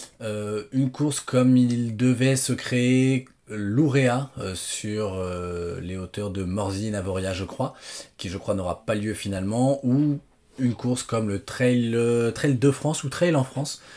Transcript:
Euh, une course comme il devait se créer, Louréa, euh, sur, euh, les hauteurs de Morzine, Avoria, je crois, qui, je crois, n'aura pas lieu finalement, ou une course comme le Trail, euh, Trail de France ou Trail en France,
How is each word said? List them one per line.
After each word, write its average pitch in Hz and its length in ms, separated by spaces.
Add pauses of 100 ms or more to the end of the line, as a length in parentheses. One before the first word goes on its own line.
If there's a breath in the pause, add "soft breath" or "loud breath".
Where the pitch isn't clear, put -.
(220 loud breath)
Euh, 107 500
une 131 200
course 147 300
comme 127 360
il 120 400
devait 127 380
se 131 180
créer, 127 720 (220)
Louréa, 127 880
euh, 95 160
sur, 104 640
euh, 90 640
les 92 160
hauteurs 98 320
de 95 140
Morzine, 98 500
Avoria, 95 400
je 92 120
crois, 131 280 (440 loud breath)
qui, 92 120
je 95 80
crois, 101 160
n'aura 90 320
pas 113 80
lieu 104 220
finalement, 110 680
ou 139 360 (400)
une 120 160
course 123 260
comme 110 280
le 98 140
Trail, 123 520
euh, 117 360
Trail 143 240
de 135 140
France 147 340
ou 139 60
Trail 175 260
en 127 100
France, - 360 (160 loud breath)